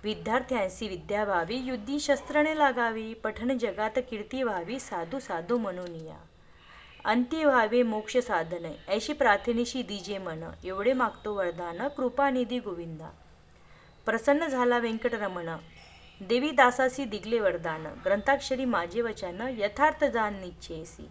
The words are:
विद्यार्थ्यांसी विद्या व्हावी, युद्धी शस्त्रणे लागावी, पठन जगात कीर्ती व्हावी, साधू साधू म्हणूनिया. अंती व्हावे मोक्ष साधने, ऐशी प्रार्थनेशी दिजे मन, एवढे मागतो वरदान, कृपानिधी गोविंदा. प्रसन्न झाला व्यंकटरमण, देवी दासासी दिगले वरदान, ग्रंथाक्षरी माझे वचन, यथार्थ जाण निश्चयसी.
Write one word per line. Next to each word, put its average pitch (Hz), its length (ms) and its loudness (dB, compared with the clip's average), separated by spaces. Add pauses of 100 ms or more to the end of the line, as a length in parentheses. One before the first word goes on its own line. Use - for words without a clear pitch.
विद्यार्थ्यांसी 214 840 -2
विद्या 190 360 -2
व्हावी, 190 320 0
युद्धी 254 440 -4
शस्त्रणे 294 580 2
लागावी, 226 560 2
पठन 226 440 -2
जगात 214 420 0 (100)
कीर्ती 226 340 -4
व्हावी, 208 360 -2
साधू 175 400 -6
साधू 175 380 -2
म्हणूनिया. 180 600 -6 (880)
अंती 247 380 2
व्हावे 247 400 6
मोक्ष 214 340 0
साधने, 170 680 -2
ऐशी 214 260 0
प्रार्थनेशी 240 680 2
दिजे 196 360 -6
मन, 165 260 -6 (200)
एवढे 196 300 2
मागतो 220 400 0
वरदान, 175 540 -2
कृपानिधी 254 720 0
गोविंदा. 165 500 -10 (960)
प्रसन्न 285 420 2
झाला 247 300 2
व्यंकटरमण, 220 720 -2 (720)
देवी 247 300 0
दासासी 254 540 6
दिगले 214 340 -2
वरदान, 165 480 -2 (180)
ग्रंथाक्षरी 262 600 2
माझे 190 360 0
वचन, 220 560 -6
यथार्थ 285 480 2
जाण 220 340 0
निश्चयसी. 170 720 -12